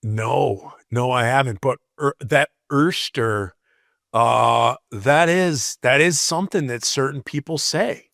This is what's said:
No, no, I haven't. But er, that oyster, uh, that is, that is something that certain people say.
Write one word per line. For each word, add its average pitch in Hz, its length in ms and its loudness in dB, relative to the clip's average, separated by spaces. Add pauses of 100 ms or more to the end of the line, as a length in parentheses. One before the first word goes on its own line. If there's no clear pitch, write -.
No, 110 680 -2 (160)
no, 123 220 -2
I 123 140 0
haven't. 127 360 0
But 131 180 -2 (200)
er, 143 200 0
that 139 300 0 (240)
oyster, 113 840 -2 (580)
uh, 117 640 4 (160)
that 143 380 2
is, 175 520 0
that 131 200 4
is 165 180 2
something 175 480 -2
that 120 160 -6
certain 135 400 -4
people 147 340 -8
say. - 560 -4